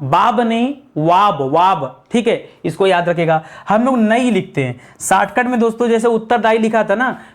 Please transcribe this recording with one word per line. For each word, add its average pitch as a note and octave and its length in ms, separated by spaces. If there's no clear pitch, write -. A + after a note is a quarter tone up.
बाब G3 360
नहीं, A#3 340
वाब, E3+ 460
वाब, D3+ 680
ठीक A3+ 160
है? F3+ 220
इसको F3 220
याद F3 220
रखिएगा। E3 320
हम G#3+ 160
लोग C4 120
नई A#3 340
लिखते F#3 320
हैं B2 160
शॉर्टकट G3 440
में B3 140
दोस्तों, A3+ 280
जैसे A3+ 200
उत्तरदायी A3+ 500
लिखा A3 260
था G3 120
ना, A#3 240